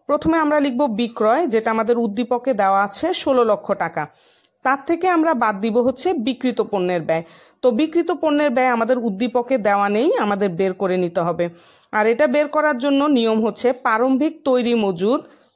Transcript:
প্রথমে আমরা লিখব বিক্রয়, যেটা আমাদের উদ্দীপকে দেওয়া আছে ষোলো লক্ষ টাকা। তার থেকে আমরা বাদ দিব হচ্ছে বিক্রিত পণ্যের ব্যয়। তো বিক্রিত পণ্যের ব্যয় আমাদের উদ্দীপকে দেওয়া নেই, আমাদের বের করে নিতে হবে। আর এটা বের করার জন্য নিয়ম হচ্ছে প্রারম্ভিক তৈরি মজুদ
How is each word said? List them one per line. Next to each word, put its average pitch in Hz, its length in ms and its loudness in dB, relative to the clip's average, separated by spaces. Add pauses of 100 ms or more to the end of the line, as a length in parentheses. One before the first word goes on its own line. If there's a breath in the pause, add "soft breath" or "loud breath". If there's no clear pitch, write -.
প্রথমে 320 320 0
আমরা 302 220 2
লিখব 285 260 0
বিক্রয়, 233 600 0
যেটা 226 240 0
আমাদের 226 280 0
উদ্দীপকে 240 560 -2
দেওয়া 196 300 2
আছে 302 280 -4
ষোলো 262 320 2
লক্ষ 208 280 -2
টাকা। 165 340 -4 (560 soft breath)
তার 269 140 2 (100)
থেকে 339 220 0
আমরা 330 260 2
বাদ 214 260 -2
দিব 226 180 0
হচ্ছে 262 340 0
বিক্রিত 247 480 -2
পণ্যের 180 420 -2
ব্যয়। 160 200 -2 (400 loud breath)
তো 254 80 4
বিক্রিত 320 400 0
পণ্যের 294 400 0
ব্যয় 254 180 2
আমাদের 240 300 0
উদ্দীপকে 240 600 -2
দেওয়া 202 300 2
নেই, 262 280 2
আমাদের 208 320 0
বের 185 260 -2
করে 185 220 -2
নিতে 175 240 -2
হবে। 170 280 -2 (440 loud breath)
আর 214 140 2
এটা 233 200 2
বের 294 220 2
করার 302 300 0
জন্য 277 260 2
নিয়ম 226 420 2
হচ্ছে 240 260 -2
প্রারম্ভিক 254 720 0
তৈরি 247 300 2
মজুদ 202 460 0 (360 loud breath)